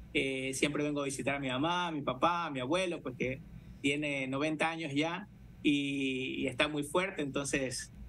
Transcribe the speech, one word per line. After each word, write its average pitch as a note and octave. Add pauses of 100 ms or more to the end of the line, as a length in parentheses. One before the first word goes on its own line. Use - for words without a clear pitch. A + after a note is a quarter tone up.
(140)
eh, C3+
siempre D3
vengo D3
a C#3
visitar C3
a C#3+
mi C#3
mamá, E3
a E3
mi D3
papá, D#3+
a D#3
mi C3+
abuelo, E3
pues, C3
que B2+ (400)
tiene C#3+
noventa D3+
años E3
ya E3 (360)
y, C#3
y C3+
está C#3
muy D3
fuerte, F3+
entonces C3+ (180)